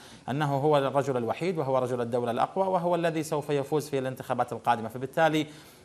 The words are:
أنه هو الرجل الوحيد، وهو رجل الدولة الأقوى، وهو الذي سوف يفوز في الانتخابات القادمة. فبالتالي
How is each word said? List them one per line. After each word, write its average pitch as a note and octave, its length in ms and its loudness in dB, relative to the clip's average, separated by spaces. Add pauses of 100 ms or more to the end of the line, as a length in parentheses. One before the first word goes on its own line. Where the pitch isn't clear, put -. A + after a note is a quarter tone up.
(300)
أنه C#3+ 260 0
هو D3 220 4
الرجل C3+ 400 2
الوحيد، C#3 400 -2
وهو C3+ 200 0
رجل B2 240 0
الدولة A#2+ 300 -2
الأقوى، B2+ 360 0
وهو F3 280 2
الذي E3 280 0
سوف D3+ 260 -4
يفوز C#3+ 400 0
في C3+ 100 0
الانتخابات B2+ 540 -2
القادمة. A2+ 360 0
فبالتالي D3+ 580 0 (380)